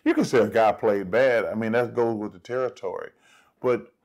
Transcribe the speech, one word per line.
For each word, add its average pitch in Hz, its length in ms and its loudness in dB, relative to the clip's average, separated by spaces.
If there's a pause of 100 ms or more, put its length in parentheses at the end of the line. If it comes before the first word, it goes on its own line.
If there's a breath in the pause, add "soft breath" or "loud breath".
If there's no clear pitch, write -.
You 330 100 2
can 302 100 0
say 131 160 2
a 104 80 2
guy 110 240 4
played 101 380 -2
bad. 117 360 2
I - 80 -4
mean, 110 180 -4
that 117 220 0
goes 117 220 0
with 104 160 -8
the 92 80 -20
territory. 120 680 -8 (500 soft breath)
But 123 320 -2 (120)